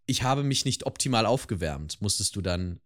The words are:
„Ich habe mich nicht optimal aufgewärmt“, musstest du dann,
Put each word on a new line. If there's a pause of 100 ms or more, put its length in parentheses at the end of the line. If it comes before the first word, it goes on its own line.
„Ich
habe
mich
nicht
optimal
aufgewärmt“,
musstest
du
dann,